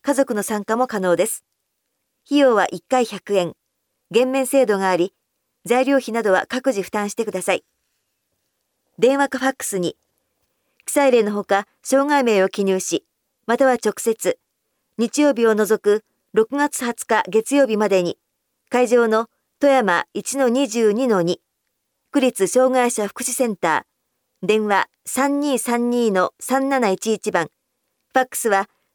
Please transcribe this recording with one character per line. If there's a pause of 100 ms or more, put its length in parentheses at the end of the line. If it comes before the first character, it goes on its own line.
家
族
の
参
加
も
可
能
で
す。 (800)
費
用
は
一
回
百
円。 (580)
減
免
制
度
が
あ
り、 (500)
材
料
費
な
ど
は
各
自
負
担
し
て
く
だ
さ
い。 (1400)
電
話
か
フ
ァ
ッ
ク
ス
に、 (880)
記
載
例
の
ほ
か、 (160)
障
害
名
を
記
入
し、 (420)
ま
た
は
直
接、 (580)
日
曜
日
を
除
く (280)
六
月
二
十
日
月
曜
日
ま
で
に、 (520)
会
場
の (320)
富
山
一
の
二
十
二
の
二、 (720)
区
立
障
害
者
福
祉
セ
ン
タ (580)
ー、
電
話 (180)
三
二
三
二
の
三
七
一
一
番、 (640)
フ
ァ
ッ
ク
ス
は (260)